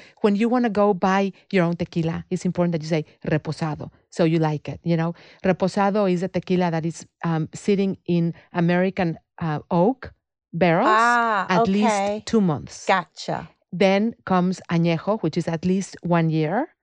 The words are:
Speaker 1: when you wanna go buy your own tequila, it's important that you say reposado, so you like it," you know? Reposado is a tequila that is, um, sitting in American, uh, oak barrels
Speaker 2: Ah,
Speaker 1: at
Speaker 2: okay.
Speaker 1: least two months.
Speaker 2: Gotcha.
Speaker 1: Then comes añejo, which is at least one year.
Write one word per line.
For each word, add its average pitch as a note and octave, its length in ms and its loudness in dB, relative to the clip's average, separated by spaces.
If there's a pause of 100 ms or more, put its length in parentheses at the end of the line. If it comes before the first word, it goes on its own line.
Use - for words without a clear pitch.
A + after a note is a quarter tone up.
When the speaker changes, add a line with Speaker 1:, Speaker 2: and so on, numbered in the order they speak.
(220)
Speaker 1:
when G#3 140 2
you A3+ 140 0
wanna A#3+ 200 2
go G#3 240 2
buy F#3+ 380 0 (200)
your F#3+ 140 4
own E3+ 100 0
tequila, E3+ 540 -4
it's - 160 -4
important F3 280 0
that D#3+ 80 -4
you D#3 80 -10
say D#3 160 0 (220)
reposado, D#3+ 640 -4 (180)
so - 140 0
you E3 160 2
like D#3 280 -2
it," - 160 -10
you E3+ 140 0
know? E3 160 -2 (300)
Reposado G3 680 0
is F3 120 -2
a F#3+ 40 -2
tequila F3+ 440 -2
that D#3+ 140 -2
is, E3 200 -8 (180)
um, D#3+ 300 -2
sitting G3 440 -2 (100)
in E3+ 260 0 (200)
American, F3 640 0 (240)
uh, D#3 180 -4 (120)
oak F3+ 400 0 (420)
barrels F3 360 2
Speaker 2:
Ah, A3+ 600 2
Speaker 1:
at F#3+ 120 4
Speaker 2:
okay. A3+ 100 2
Speaker 1:
least G#3 540 0
two A3+ 160 2
months. D3+ 460 -2
Speaker 2:
Gotcha. - 600 -2 (220)
Speaker 1:
Then G3 440 2 (100)
comes F#3 340 0 (120)
añejo, E3+ 500 0
which E3 160 -4
is E3+ 100 -4
at E3 160 -4
least F#3 380 -2
one E3 300 2
year. D#3+ 380 -2 (140)